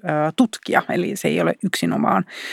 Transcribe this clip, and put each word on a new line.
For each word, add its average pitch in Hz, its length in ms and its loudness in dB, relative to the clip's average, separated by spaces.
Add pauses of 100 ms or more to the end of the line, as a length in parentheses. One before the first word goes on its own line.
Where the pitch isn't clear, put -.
ö, 175 40 -8 (280)
tutkia, - 520 2
eli 180 280 -2
se - 120 -2
ei 156 120 0
ole 165 140 2 (100)
yksinomaan, 190 600 0 (280)